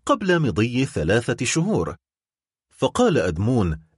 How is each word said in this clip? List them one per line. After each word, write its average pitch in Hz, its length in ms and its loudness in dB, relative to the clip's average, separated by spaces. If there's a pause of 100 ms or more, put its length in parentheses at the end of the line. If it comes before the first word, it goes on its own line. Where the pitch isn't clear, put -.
قبل 190 340 2
مضي 120 460 0
ثلاثة 117 600 -2
شهور." 160 500 -2 (840)
فقال 196 400 2
أدمون: 92 640 0 (180)